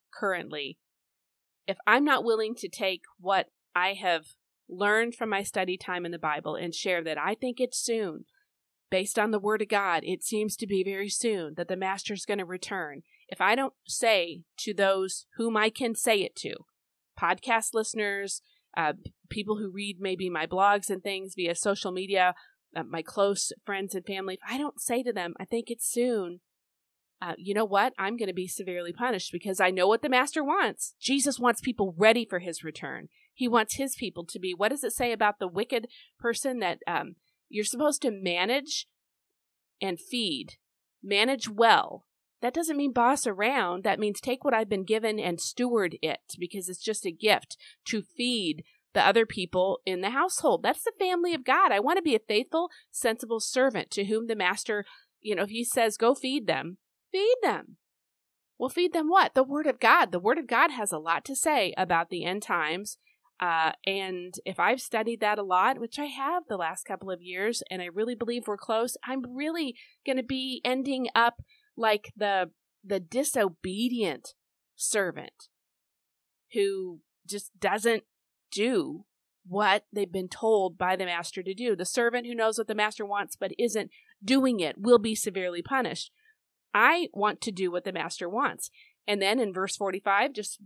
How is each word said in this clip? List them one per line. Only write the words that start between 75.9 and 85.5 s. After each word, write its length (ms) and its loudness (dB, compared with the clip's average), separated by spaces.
who 480 -2
just 320 -12
doesn't 460 0
do 540 -2
what 440 2
they've 220 -4
been 160 -4
told 480 2
by 180 0
the 120 -2
master 360 -6
to 120 -6
do. 200 0
The 120 -4
servant 400 0
who 80 -8
knows 240 0
what 80 -2
the 80 -4
master 320 -2
wants 300 -4
but 220 -4
isn't 320 0
doing 380 4
it 160 -2
will 220 8
be 160 -2
severely 480 -4